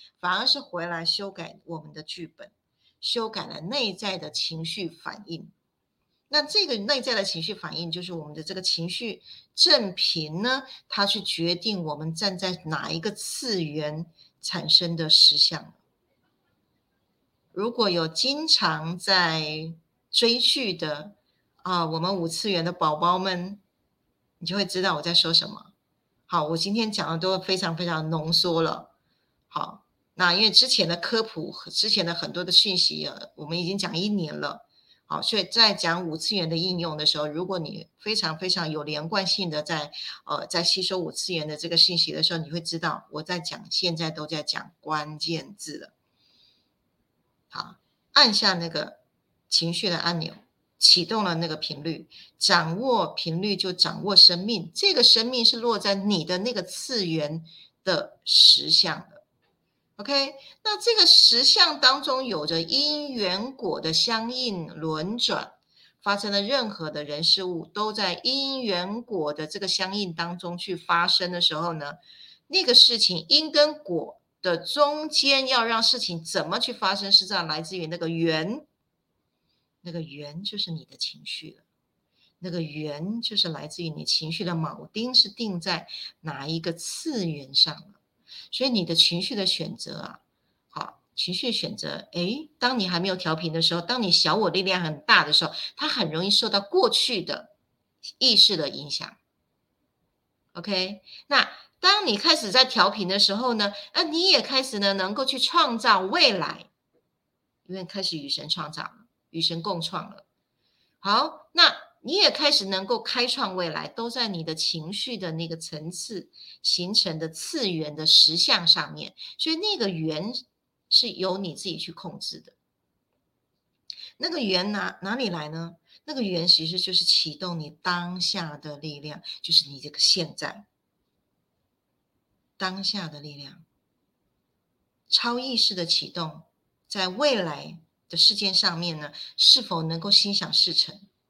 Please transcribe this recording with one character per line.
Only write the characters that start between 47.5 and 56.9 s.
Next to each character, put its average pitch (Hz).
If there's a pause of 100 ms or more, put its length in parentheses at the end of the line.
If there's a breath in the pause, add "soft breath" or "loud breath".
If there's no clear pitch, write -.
好， - (360)
按 269
下 202
那 170
个 - (500)
情 170
绪 190
的 170
按 170
钮， 160 (420)
启 -
动 170
了 180
那 165
个 156
频 147
率， 160 (300 loud breath)
掌 170
握 226
频 170
率 202
就 180
掌 165
握 196
生 175
命， 214
这 381
个 254
生 226
命 247
是 233
落 226
在 202
你 196
的 180
那 226
个 196
次 202